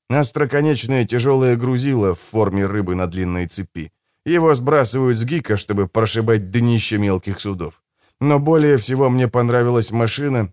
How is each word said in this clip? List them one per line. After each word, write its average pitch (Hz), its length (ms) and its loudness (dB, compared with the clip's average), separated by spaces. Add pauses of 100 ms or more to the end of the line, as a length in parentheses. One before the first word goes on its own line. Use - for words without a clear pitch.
остроконечное 135 960 0
тяжелое 127 500 2
грузило 123 580 0
в 85 60 -6
форме 98 460 0
рыбы 95 300 -2
на 92 120 -2
длинной 90 380 -4
цепи. 85 460 -12 (340)
Его 160 300 2
сбрасывают 127 640 0
с 113 60 -2
гика, 127 320 -2
чтобы 98 320 -2
прошибать 110 640 0
днище 117 460 0
мелких 98 420 -2
судов. 87 420 -10 (380)
Но 143 200 2
более 151 360 4
всего 131 340 0
мне 127 180 2
понравилась 120 640 0
машина, 117 600 -2